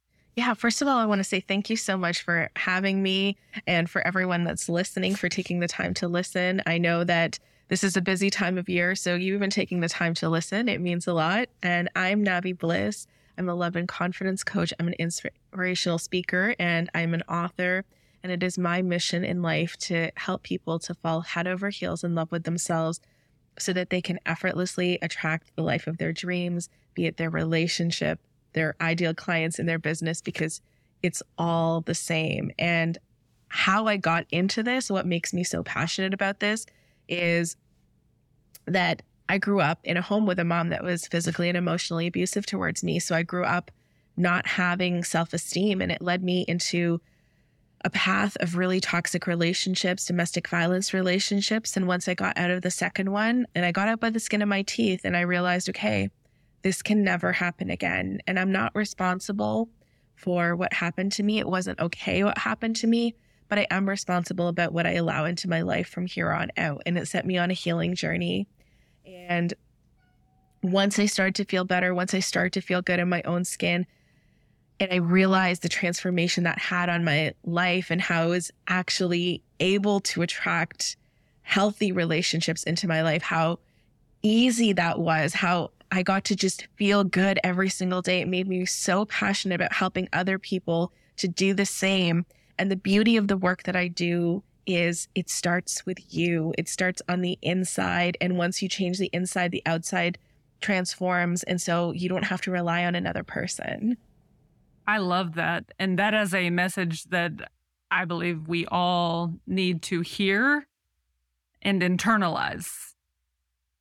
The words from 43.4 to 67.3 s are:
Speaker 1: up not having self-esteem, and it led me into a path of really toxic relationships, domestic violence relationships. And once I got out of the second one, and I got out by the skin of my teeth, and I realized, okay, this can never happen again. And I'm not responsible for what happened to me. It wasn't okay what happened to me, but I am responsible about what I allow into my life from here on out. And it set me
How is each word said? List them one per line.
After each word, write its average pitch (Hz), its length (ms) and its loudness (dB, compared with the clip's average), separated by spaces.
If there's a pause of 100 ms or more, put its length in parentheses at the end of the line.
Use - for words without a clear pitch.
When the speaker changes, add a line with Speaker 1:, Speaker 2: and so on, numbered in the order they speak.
Speaker 1:
up - 260 -2 (460)
not 175 300 2
having 175 580 0
self-esteem, 180 800 0
and 175 100 0
it - 80 -6
led 180 220 0
me 180 260 0
into 170 540 0 (840)
a - 40 -2
path 196 500 0
of 170 160 -2
really 185 240 2
toxic - 460 0
relationships, 180 800 0
domestic 175 420 0
violence 175 460 2
relationships. 196 800 0
And 190 100 2
once 180 220 0
I 180 60 0
got 185 240 -2
out 175 120 2
of 180 120 0
the 180 80 0
second 190 420 -2
one, 226 420 2
and 175 120 2
I 175 60 2
got 196 160 2
out 226 120 0
by 226 80 0
the 220 120 0
skin 208 200 0
of 208 80 2
my 196 140 2
teeth, 196 420 0
and 180 120 0
I 175 40 2
realized, 180 500 2
okay, 202 400 0 (520)
this 185 180 0
can 214 240 4
never 180 280 2
happen 180 360 -2
again. 185 580 -2
And 190 120 0
I'm 190 140 2
not 208 220 0
responsible 208 920 -2 (480)
for 175 400 0
what 180 160 -2
happened 185 400 -2
to 208 100 -2
me. 214 160 2
It - 100 -2
wasn't 185 320 -2
okay 190 440 0
what - 140 2
happened 226 380 -2
to 226 100 -2
me, 233 280 2 (340)
but 208 100 2
I 202 120 2
am 196 180 2
responsible 180 600 0
about 175 240 0
what 170 140 0
I 175 80 2
allow 165 300 0
into 170 240 -4
my 165 140 0
life 175 260 -2
from 180 180 -6
here 170 240 -2
on 160 280 -2
out. 156 260 -2
And 175 140 0
it 160 100 -4
set - 180 -2
me 185 120 0